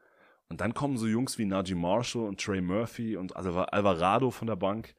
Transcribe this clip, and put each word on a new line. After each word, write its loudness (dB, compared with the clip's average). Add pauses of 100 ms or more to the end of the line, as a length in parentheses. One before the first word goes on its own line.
(480)
Und -8
dann 0
kommen -2
so 0
Jungs 0
wie 0
Najee 0
Marshall 0
und -6
Trey -2
Murphy -2
und -8
Alva-, 0
Alvarado 4
von -6
der -2
Bank. -2